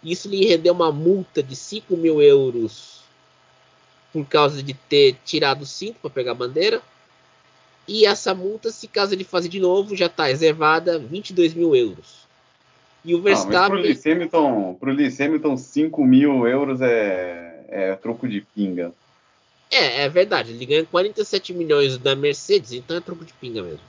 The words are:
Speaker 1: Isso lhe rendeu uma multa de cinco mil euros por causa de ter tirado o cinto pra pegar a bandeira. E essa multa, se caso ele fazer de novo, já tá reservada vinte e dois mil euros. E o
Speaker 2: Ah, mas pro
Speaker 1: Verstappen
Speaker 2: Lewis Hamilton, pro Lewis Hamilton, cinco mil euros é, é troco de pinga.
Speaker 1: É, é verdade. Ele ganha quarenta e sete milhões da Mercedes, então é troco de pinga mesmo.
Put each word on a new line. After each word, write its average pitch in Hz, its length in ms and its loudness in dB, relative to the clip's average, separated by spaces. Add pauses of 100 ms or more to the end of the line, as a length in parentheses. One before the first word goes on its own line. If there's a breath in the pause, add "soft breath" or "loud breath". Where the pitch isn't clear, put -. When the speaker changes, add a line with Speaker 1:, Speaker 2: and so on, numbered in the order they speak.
Speaker 1:
Isso 175 240 -8
lhe 196 180 2
rendeu 175 260 4
uma 170 200 2
multa 165 500 0
de 131 140 -8
cinco - 400 -8
mil 165 260 2
euros 131 760 4 (1120)
por 151 140 -6
causa 147 360 0
de 139 120 -10
ter 139 500 4
tirado 147 380 -2
o 139 40 -16
cinto 214 340 -12
pra 147 100 -10
pegar 127 220 -4
a - 20 -4
bandeira. 151 460 -2 (1040)
E 214 200 4
essa - 280 0
multa, 202 360 -8
se - 160 -18
caso 214 280 -2
ele 185 100 -6
fazer 180 240 -4
de 180 100 -8
novo, 196 380 0
já 175 120 0
tá 160 180 -2
reservada 160 720 2
vinte 151 320 -10
e - 20 -16
dois 170 200 2
mil 165 220 0
euros. 113 520 -2 (760)
E 170 100 -2
o 170 40 2
Speaker 2:
Ah, 175 40 -4
mas 196 180 2
pro 190 100 -4
Speaker 1:
Verstappen 190 320 2
Speaker 2:
Lewis 151 240 -2
Hamilton, 151 680 0
pro 135 180 -6
Lewis 139 280 -2
Hamilton, 147 360 0
cinco 151 480 -2
mil 131 420 6
euros 131 340 0
é, 90 880 -2
é 95 280 -4
troco 117 320 -8
de 101 140 -6
pinga. 90 500 -6 (800)
Speaker 1:
É, 143 340 0
é 139 40 0
verdade. 160 440 0
Ele 120 140 -12
ganha 151 180 0
quarenta 196 380 -2
e - 20 0
sete 196 280 -6
milhões 147 460 0
da 135 160 0
Mercedes, 139 580 -2
então 123 240 -10
é 175 40 -6
troco 165 240 -16
de - 80 -20
pinga 113 300 -12
mesmo. 82 260 -12